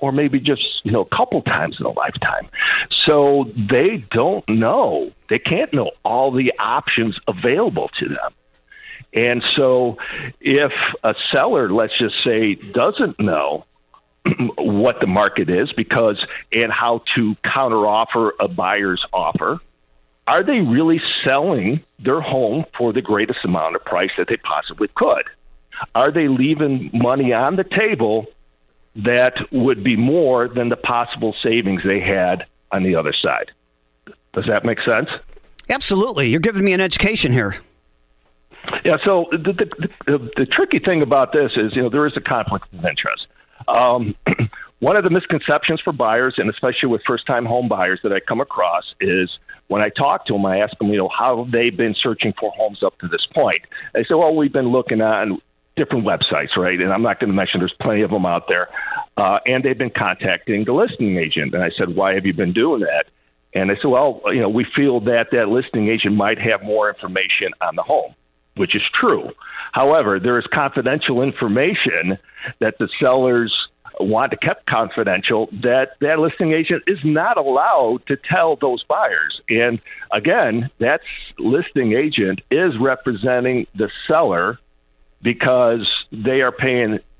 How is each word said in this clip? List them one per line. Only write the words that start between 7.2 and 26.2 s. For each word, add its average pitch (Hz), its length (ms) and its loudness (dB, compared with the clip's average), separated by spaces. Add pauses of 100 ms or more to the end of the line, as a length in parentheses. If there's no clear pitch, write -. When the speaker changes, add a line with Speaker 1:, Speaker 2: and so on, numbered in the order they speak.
Speaker 1:
available 123 640 0 (100)
to - 80 -4
them. - 240 -8 (800)
And 120 320 0 (100)
so 127 440 2 (420)
if 143 320 2 (320)
a 110 100 2 (180)
seller, 143 380 2
let's 110 260 0
just 113 280 0
say, 110 320 2
doesn't 147 640 0
know 78 440 0 (600)
<clears throat> - 0 - (340)
what 107 420 2
the 120 60 0
market 98 420 2
is 95 240 0
because, 113 460 0 (340)
and 110 200 0
how 117 300 0 (120)
to 110 300 0
counteroffer 110 840 2 (100)
a 101 80 0
buyer's 92 640 -2
offer, 90 480 -2 (640)
are - 160 2
they 294 200 0
really 160 380 2 (240)
selling 139 600 0 (160)
their 143 200 0
home 131 440 -2 (120)
for 120 160 0
the 117 100 -2
greatest 107 420 0
amount 85 320 0
of - 80 -8
price 92 340 0
that 90 80 0
they 117 120 -2
possibly 80 580 -4
could? - 260 2 (720)
Are 127 160 4
they 156 180 2